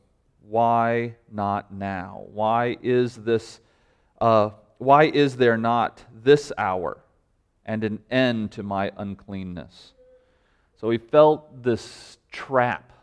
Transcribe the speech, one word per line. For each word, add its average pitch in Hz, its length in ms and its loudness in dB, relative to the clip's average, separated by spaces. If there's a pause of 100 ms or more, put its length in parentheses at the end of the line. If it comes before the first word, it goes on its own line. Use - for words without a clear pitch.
(500)
Why 117 680 2 (140)
not 101 440 -4
now? 95 580 -10
Why 113 480 -2
is 123 360 0
this, 113 440 -4 (580)
uh, 110 300 4 (300)
why 143 260 4
is 139 320 0
there 117 220 2
not 117 520 -2
this 131 460 2
hour 92 400 -4 (680)
and 110 180 -6
an 107 260 -6
end 120 420 -2
to 110 100 -14
my 101 340 -6
uncleanness?" 95 960 -14 (840)
So 110 120 -8
he 117 80 0
felt 151 680 2
this - 540 -6 (140)
trap 123 720 -4